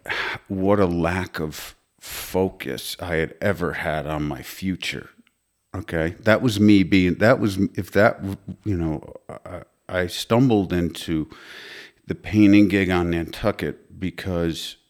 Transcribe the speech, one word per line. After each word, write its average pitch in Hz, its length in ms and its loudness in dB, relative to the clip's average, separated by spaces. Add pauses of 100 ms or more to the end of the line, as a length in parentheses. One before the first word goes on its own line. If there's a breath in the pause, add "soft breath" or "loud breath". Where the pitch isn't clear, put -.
(480 loud breath)
what 98 320 2
a 98 60 4
lack 87 520 -2
of 78 360 -10 (260)
focus - 1000 -6
I 87 160 -4
had 80 240 -2
ever 85 340 -2
had 78 320 -4
on 76 180 -4
my 67 180 -8
future. - 680 -8 (640)
Okay? 85 460 -4
That 107 220 2
was 110 160 0
me 104 260 8
being, 90 320 4
that 117 220 4
was, 98 200 -2 (160)
if 98 180 -8
that, 104 280 4 (440)
you 104 120 -2
know, 80 380 -4 (320)
I, 90 160 -14 (260)
I 90 180 -2
stumbled 107 640 2
into 80 560 -2 (800 loud breath)
the 92 80 -4
painting 104 540 6
gig 95 220 2
on 87 200 2
Nantucket 85 880 -6
because 85 760 -4 (140)